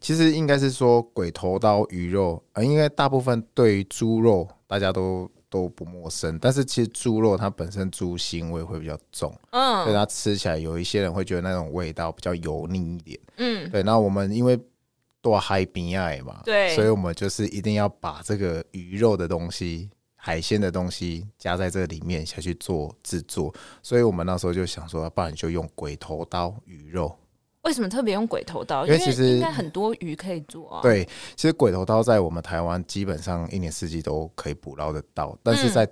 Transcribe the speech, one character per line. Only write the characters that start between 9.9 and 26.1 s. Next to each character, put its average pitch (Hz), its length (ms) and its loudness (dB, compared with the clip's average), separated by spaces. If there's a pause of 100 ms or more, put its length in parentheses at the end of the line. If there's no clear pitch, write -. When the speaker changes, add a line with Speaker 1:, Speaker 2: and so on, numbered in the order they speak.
Speaker 1:
以 - 20 4
它 104 120 4
吃 - 320 -2
起 98 100 -2
来 80 80 0
有 80 220 -4
一 87 60 -4
些 101 180 0
人 90 100 0
会 95 100 -2
觉 92 120 -4
得 87 80 -2
那 92 120 -2
种 82 160 -4
味 82 220 -4
道 82 180 -4
比 - 120 -14
较 90 120 -2
油 80 360 -6
腻 87 260 -4
一 - 60 -12
点。 - 180 -16 (160)
Speaker 2:
嗯。 220 340 -4
Speaker 1:
对， 190 120 0
那 113 160 4
我 104 100 4
们 98 240 0
因 117 140 0
为 127 120 4 (640)
住 110 140 4
海 95 300 2
边 87 260 -6
仔 90 240 -2
的 65 80 -12
嘛， - 200 -14
Speaker 2:
对。 196 300 2
Speaker 1:
所 107 100 4
以 107 40 6
我 110 80 4
们 90 180 0
就 101 140 -2
是 104 180 -2
一 98 160 -6
定 107 120 0
要 104 140 2
把 - 360 -8
这 107 120 -2
个 87 360 -2
鱼 92 260 -10
肉 110 180 6
的 98 120 -2
东 85 200 -2
西、 85 400 -6 (280)
海 82 240 -4
鲜 104 200 2
的 98 80 2
东 90 220 -2
西 87 340 -6 (140)
加 90 180 -2
在 92 140 -2
这 92 160 -2
里 80 140 -8
面 82 260 -4
下 - 140 -10
去 87 160 -4
做 76 360 -4 (120)
制 85 180 -4
作， 76 320 -6 (300)
所 123 120 0
以 120 60 6
我 113 80 6
们 87 160 -2
那 92 100 0
时 90 120 -2
候 87 40 0
就 90 140 0
想 85 220 -10
说， 80 220 -4
不 - 100 -2
然 82 120 -2
就 82 160 -4
用 82 280 -2
鬼 73 180 -8
头 78 300 -8